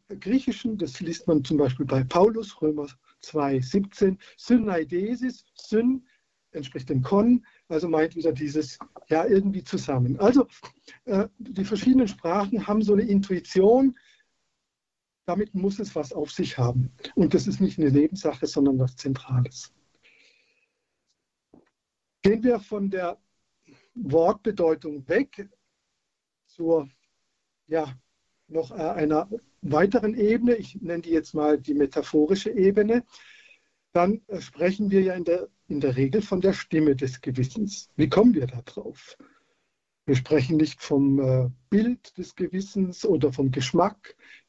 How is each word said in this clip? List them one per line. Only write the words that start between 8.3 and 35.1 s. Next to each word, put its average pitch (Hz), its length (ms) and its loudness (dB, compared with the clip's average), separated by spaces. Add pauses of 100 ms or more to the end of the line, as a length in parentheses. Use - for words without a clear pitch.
dieses, 143 460 -6 (300)
ja, 160 180 0
irgendwie 196 360 2
zusammen. 131 560 -2
Also, 247 300 4 (560)
äh, 202 240 -2 (100)
die 196 260 -8
verschiedenen 233 440 2
Sprachen 196 580 -4
haben 214 160 0
so 208 120 2
eine 202 80 4
Intuition, 202 960 2 (1300)
damit 196 280 -4
muss 196 240 -2
es 202 160 -10
was 139 180 -6
auf 147 180 -6
sich - 280 -6
haben. 123 340 0 (220)
Und 170 200 2
das 156 120 0
ist 196 140 -4
nicht 185 180 0
eine 151 120 2
Nebensache, 147 560 0
sondern 139 320 0
was 127 180 -2
Zentrales. 131 760 -6 (2500)
Gehen 214 220 2
wir 240 180 2
von 202 300 -6
der 180 280 -6 (760)
Wortbedeutung 165 1120 0
weg 202 400 -4 (1000)
zur, 160 420 0 (800)
ja, 151 280 -4 (540)
noch, 156 220 -6
äh, - 40 -18
einer 156 540 -2 (340)
weiteren 202 520 0
Ebene. 233 420 2
Ich 196 240 -12
nenne 170 220 -6
die 165 80 -12
jetzt 156 240 -2
mal 151 240 2
die 139 160 -6
metaphorische 151 760 0
Ebene. 208 540 2 (880)
Dann, 190 340 2
äh, 185 140 -10
sprechen 190 500 -2
wir 190 120 4
ja 185 120 0